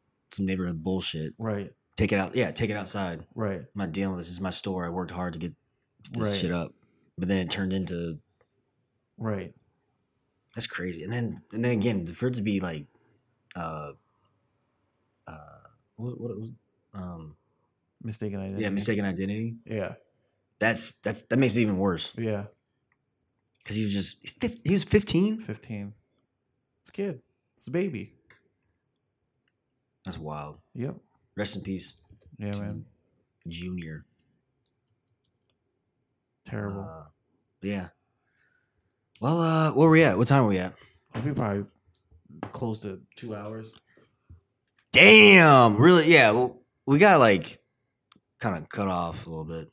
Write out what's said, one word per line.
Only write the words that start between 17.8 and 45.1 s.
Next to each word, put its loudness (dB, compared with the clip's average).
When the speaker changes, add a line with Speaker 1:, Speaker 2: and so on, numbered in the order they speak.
Speaker 2:
Mistaken -10
identity. -8
Speaker 1:
yeah, -4
mistaken 0
identity. -6
Speaker 2:
Yeah. -8
Speaker 1:
That's, 0
that's, -6
that -2
makes 2
it 2
even 0
worse. -2
Speaker 2:
Yeah. -6
Speaker 1:
'Cause -10
he -2
was -2
just, -4
fif-, -6
he 2
was 2
fifteen? 2
Speaker 2:
Fifteen. -10
It's -20
a -20
kid. -8
It's -20
a -16
baby. -6
Speaker 1:
That's -12
wild. -12
Speaker 2:
Yep. -8
Speaker 1:
Rest -4
in -12
peace. -10
Speaker 2:
Yeah, -6
Speaker 1:
Ju-, -8
Speaker 2:
man. -12
Speaker 1:
Junior. -12
Speaker 2:
Terrible. -8
Speaker 1:
Uh, -16
yeah. -6
Well, 0
uh, 2
where 6
we 8
at? 4
What 2
time 6
are 2
we 2
at? -6
Speaker 2:
We'll -6
be -4
probably -4
close -8
to -12
two -12
hours. -14
Speaker 1:
Damn! 10